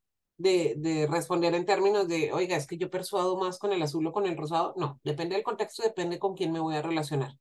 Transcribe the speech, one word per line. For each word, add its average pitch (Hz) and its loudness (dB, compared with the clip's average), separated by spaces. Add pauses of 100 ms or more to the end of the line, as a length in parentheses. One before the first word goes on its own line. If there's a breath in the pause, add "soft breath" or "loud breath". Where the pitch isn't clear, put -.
(360)
de, 175 4
de 156 2
responder 170 2
en 175 0
términos 196 4
de, 160 0
"Oiga, 175 0
es 143 -2
que 170 -8
yo 170 -4
persuado 185 0
más 185 -2
con 202 0
el 180 0
azul 156 -2
o 165 -2
con 202 0
el 170 -2
rosado". 160 -2
No, 156 -4
depende 165 -4
del 214 0
contexto, 220 -4
depende 175 0
con 190 0
quién 175 -2
me 165 -2
voy 160 0
a 151 0
relacionar. 151 -2